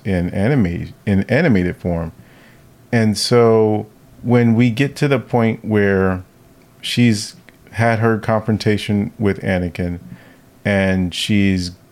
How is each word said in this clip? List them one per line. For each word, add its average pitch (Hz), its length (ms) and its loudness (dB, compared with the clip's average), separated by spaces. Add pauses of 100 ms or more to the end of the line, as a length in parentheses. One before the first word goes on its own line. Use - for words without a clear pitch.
in 90 260 0
anime, 95 640 -2 (120)
in 98 240 0
animated 107 480 2
form. 82 340 -6 (800)
And 110 260 0
so 110 720 2 (340)
when 117 340 2
we 120 140 4
get 135 280 -2
to 147 100 0
the 135 120 2
point 113 460 -2
where 98 580 2 (580)
she's 113 540 0 (360)
had 113 280 0
her 113 200 2
confrontation 104 1000 -2
with 98 220 0
Anakin 90 580 -4 (680)
and 95 480 0
she's 95 580 0 (200)